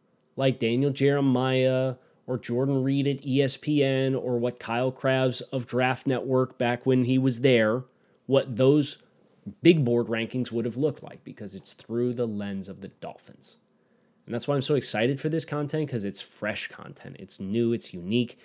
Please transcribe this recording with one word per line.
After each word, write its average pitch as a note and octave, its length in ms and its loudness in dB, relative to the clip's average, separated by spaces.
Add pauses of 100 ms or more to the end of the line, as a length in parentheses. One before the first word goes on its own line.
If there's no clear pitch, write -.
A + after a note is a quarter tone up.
(380)
like C3+ 220 2
Daniel B2 320 0
Jeremiah C3 1040 2 (300)
or B2+ 120 -4
Jordan C3+ 460 0
Reed C#3 220 0
at C#3 200 -4
E C3+ 160 2
S C3+ 160 0
P D3+ 260 2
N C3+ 320 2
or A#2+ 220 -2
what A#2+ 220 -2
Kyle B2+ 340 -2
Krabs C3 480 0 (100)
of B2 160 -4
Draft B2+ 400 0
Network C3 500 0
back A#2+ 280 0
when B2+ 180 4
he B2+ 140 2
was B2+ 240 2
there, A#2+ 420 4 (440)
what C3 280 2
those C3+ 440 4 (600)
big E3 220 6
board A#2+ 240 2
rankings A2+ 460 -4
would A#2 100 -2
have A#2 140 -4
looked C#3+ 260 -2
like, - 220 -18
because G2+ 280 -14
it's F#2+ 200 -12
through A#2+ 400 -4
the A#2+ 120 -2
lens G2+ 440 -6
of F2+ 100 -14
the F#2+ 80 -12
Dolphins. - 720 -16 (680)
And - 80 -10
that's A#2 140 -6
why C#3+ 80 2
I'm C#3 60 0
so D3 140 0
excited B2+ 440 0
for D#3 80 -4
this D#3 160 -2
content, D3 460 -4
'cause A2 160 -4
it's G2 160 -8
fresh - 460 -8
content. - 520 -18
It's - 220 -12
new, A#2 320 0
it's - 200 -6
unique, G#2 520 -2